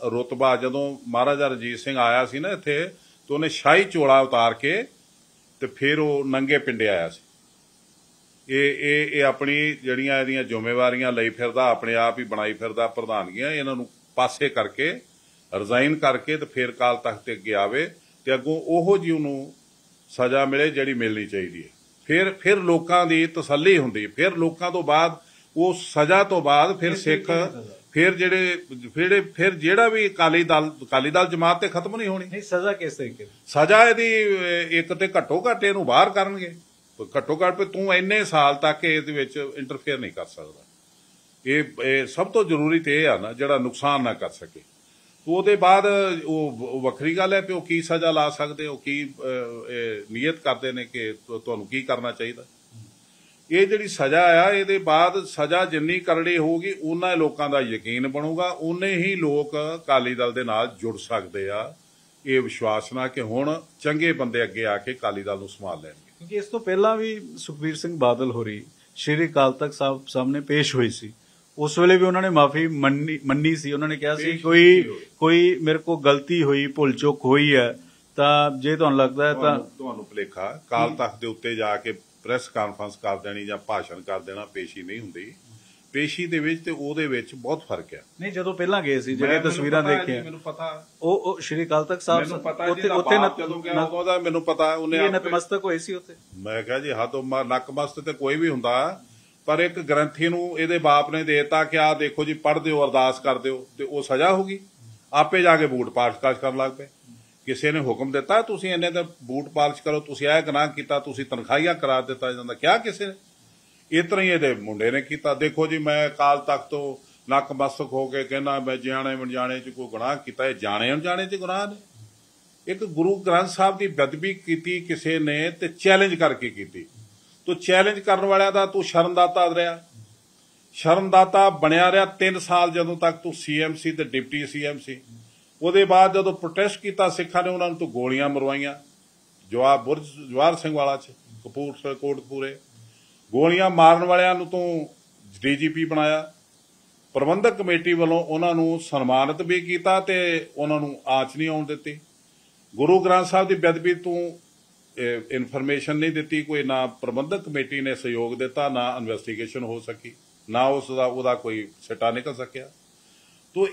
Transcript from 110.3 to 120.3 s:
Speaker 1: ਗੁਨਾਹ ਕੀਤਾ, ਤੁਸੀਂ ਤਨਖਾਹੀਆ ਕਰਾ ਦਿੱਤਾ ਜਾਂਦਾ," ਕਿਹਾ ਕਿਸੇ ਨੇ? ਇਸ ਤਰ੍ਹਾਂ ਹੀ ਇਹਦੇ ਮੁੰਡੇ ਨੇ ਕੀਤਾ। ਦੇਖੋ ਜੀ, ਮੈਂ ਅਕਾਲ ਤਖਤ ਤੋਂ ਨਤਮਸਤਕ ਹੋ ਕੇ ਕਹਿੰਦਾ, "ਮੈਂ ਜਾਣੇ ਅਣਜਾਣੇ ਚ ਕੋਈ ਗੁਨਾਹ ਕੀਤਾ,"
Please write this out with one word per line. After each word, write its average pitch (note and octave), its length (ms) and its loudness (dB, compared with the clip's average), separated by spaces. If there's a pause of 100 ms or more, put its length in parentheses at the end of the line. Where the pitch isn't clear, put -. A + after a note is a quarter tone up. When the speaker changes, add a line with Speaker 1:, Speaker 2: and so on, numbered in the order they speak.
Speaker 1:
ਗੁਨਾਹ D3 260 0
ਕੀਤਾ, C#3+ 320 -4
ਤੁਸੀਂ C3+ 260 -8
ਤਨਖਾਹੀਆ C3+ 480 -2
ਕਰਾ C3+ 280 0
ਦਿੱਤਾ B2+ 300 -6
ਜਾਂਦਾ," B2 220 -10
ਕਿਹਾ D#3+ 240 2
ਕਿਸੇ G#3 300 -8
ਨੇ? F#3+ 60 -10 (800)
ਇਸ E3+ 140 2
ਤਰ੍ਹਾਂ F#3+ 200 0
ਹੀ F#3 40 2
ਇਹਦੇ D3 240 2
ਮੁੰਡੇ G#2+ 380 -4
ਨੇ C#3 100 -2
ਕੀਤਾ। D3 320 -4
ਦੇਖੋ D3+ 340 -2
ਜੀ, D#3+ 100 -4
ਮੈਂ D3+ 300 0
ਅਕਾਲ C#3+ 300 2
ਤਖਤ C#3+ 320 -4
ਤੋਂ C#3+ 280 -6 (340)
ਨਤਮਸਤਕ C#3 500 0
ਹੋ C3 260 -4
ਕੇ C3+ 160 -4
ਕਹਿੰਦਾ, C#3 360 -4
"ਮੈਂ C3 180 -4
ਜਾਣੇ C3 380 -4
ਅਣਜਾਣੇ B2+ 440 -6
ਚ B2+ 100 -16
ਕੋਈ B2 180 -12
ਗੁਨਾਹ A2+ 280 -4
ਕੀਤਾ," C3 320 -6